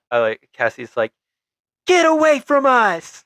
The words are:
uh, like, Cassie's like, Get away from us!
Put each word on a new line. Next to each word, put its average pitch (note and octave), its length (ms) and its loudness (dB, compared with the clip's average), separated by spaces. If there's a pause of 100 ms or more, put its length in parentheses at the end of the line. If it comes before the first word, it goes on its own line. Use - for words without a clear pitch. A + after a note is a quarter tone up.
(120)
uh, A#2+ 80 0
like, A2+ 320 -4
Cassie's A#2+ 440 -6
like, A2+ 160 -4 (720)
Get F4 200 2
away D#4 340 2
from C#4 260 -2
us! A3 600 -2